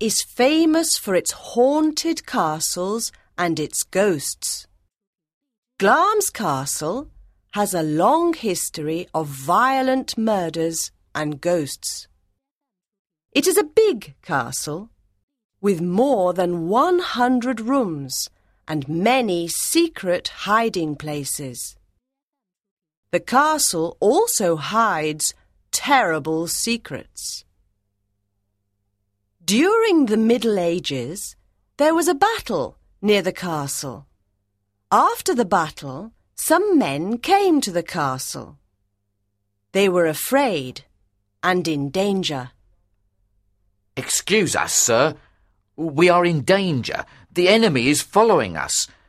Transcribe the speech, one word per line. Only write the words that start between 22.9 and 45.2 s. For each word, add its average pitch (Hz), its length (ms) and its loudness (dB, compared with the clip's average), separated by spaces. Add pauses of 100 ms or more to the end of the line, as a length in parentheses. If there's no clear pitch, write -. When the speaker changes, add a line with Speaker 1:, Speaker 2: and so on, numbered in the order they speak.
Speaker 1:
The 175 100 0
castle 262 800 0
also 214 560 2
hides 156 760 -2 (380)
terrible 165 760 0
secrets. - 1000 -8 (2000)
During 339 640 2
the 214 100 2
Middle 226 420 2
Ages, 170 800 -4 (400)
there 311 180 4
was 330 140 2
a 359 40 4
battle 277 640 -2 (240)
near 202 200 4
the 180 100 -2
castle. 143 760 -8 (840)
After 349 420 2
the 240 120 0
battle, 165 680 -4 (240)
some 359 420 2
men 175 400 0
came 359 440 4
to 196 100 -4
the 170 100 -2
castle. 139 800 -6 (1120)
They 196 160 4
were 180 180 4
afraid 160 800 -2 (580)
and 180 240 2
in 143 240 -2
danger. 175 640 -2 (1400)
Speaker 2:
"Excuse 175 580 0
us, - 200 -2
sir. 123 420 2 (600)